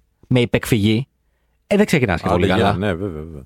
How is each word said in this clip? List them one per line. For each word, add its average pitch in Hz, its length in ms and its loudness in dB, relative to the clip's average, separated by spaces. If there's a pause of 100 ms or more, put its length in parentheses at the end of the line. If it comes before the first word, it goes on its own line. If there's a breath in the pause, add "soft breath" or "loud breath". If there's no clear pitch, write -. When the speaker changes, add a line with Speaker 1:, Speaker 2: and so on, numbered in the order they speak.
(280)
Speaker 1:
με 127 120 2
υπεκφυγή, 113 680 0 (600)
ε, 202 80 0
δεν 202 100 4
ξεκινάς 113 360 0
και - 60 -4
Speaker 2:
Άντε, 95 80 2
Speaker 1:
πολύ 87 100 2
Speaker 2:
γεια, 92 100 2
Speaker 1:
καλά. 98 220 0
Speaker 2:
ναι, 98 160 -2
βέβαια, 82 280 -8
βέβαια. 78 240 -14